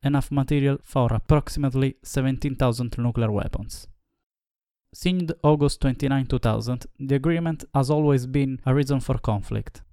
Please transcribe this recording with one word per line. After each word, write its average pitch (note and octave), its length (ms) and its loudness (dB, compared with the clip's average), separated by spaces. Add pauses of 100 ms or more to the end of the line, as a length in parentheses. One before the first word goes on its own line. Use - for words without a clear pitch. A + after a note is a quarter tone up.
enough C#3+ 260 0
material C#3 540 0
for A#2+ 280 0
approximately C3+ 920 0
seventeen C3+ 520 -2
thousand B2 440 0
nuclear A#2 320 0
weapons. - 560 -6 (1040)
Signed F3+ 400 -2 (100)
August D3 380 4
twenty-nine, C3+ 440 0
two B2+ 140 -2
thousand, A2+ 460 -2 (120)
the C#3 180 -2
agreement E3 500 0 (100)
has C#3 140 2
always D3 360 4
been C3+ 400 -2
a C3 80 2
reason C#3 280 2
for B2+ 160 -2
conflict, G#2+ 640 -4 (120)